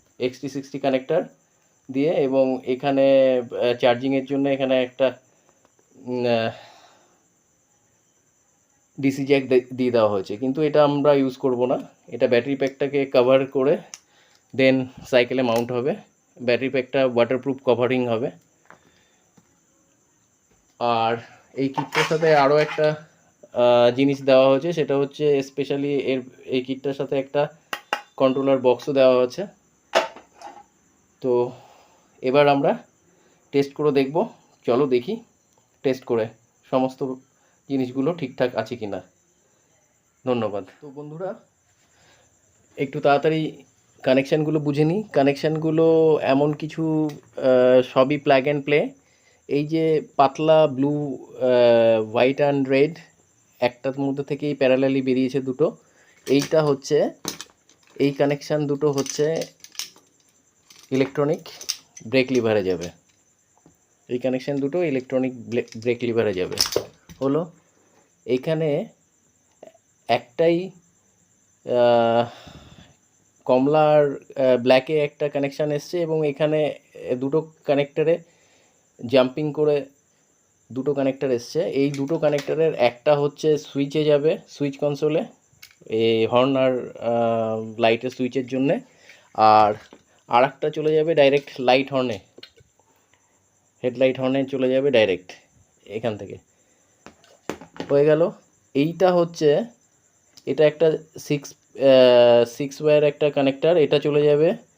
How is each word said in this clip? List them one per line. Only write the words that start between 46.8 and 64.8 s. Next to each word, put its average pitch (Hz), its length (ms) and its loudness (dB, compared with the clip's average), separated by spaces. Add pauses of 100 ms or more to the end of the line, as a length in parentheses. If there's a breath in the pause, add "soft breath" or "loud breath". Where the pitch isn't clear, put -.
আহ, 127 460 4
সবই 135 360 0
plug 180 260 2
and 147 200 -2
play। 147 240 0 (600 soft breath)
এই 143 180 -2
যে 160 360 0 (140)
পাতলা 156 500 4
ব্লু, 143 580 -4
আহ, 117 920 2
white 139 360 2
and 139 160 -2
red, 139 260 2 (640)
একটার 131 400 -4
মধ্যে 139 240 -4
থেকেই 147 300 -6
প্যারালালি 135 480 2
বেরিয়েছে 131 380 -2
দুটো। 131 360 -2 (500 soft breath)
এইটা 143 360 2
হচ্ছে, 147 480 0 (880)
এই 139 160 0
কানেকশান 147 540 -2
দুটো 143 260 0
হচ্ছে 147 440 -4 (1500)
ইলেকট্রনিক 143 580 -4 (580)
ব্রেক 127 260 0
লিভারে 110 320 2
যাবে। 90 260 -4 (1160)
এই 123 100 -4
কানেকশান 131 380 -4
দুটো 139 260 -2